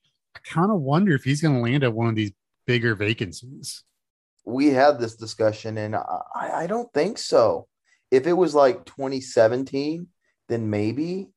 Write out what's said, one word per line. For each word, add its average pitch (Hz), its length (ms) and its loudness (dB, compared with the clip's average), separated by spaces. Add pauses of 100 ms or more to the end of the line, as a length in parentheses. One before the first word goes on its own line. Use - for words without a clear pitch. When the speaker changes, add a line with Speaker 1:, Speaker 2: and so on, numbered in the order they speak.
(380)
Speaker 1:
I - 80 -20
kinda 190 300 0
wonder 160 400 2
if - 100 -4
he's 147 160 0
gonna 147 180 2
land 127 240 0
at 117 100 2
one 117 140 0
of 113 80 0
these 107 160 -2 (360)
bigger 120 280 0
vacancies. 110 880 -6 (600)
Speaker 2:
We 131 220 2
had 135 320 4
this 113 160 -6
discussion, 110 640 -4
and 107 160 -6
I, 85 100 -4 (300)
I, - 160 -6 (120)
I 170 40 -6
don't 233 260 -6
think 175 240 0
so. 113 500 2 (440)
If 131 160 4
it 175 60 2
was, 175 200 2
like, 135 320 4
twenty 135 360 -8
seventeen, 135 840 0 (420)
then 117 200 -2
maybe. 139 680 -2